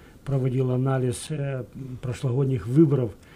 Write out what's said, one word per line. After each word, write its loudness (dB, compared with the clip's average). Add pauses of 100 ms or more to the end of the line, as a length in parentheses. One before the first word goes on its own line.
(240)
проводил 0
анализ, 0
э, -6 (380)
прошлогодних -2
выборов. 6 (240)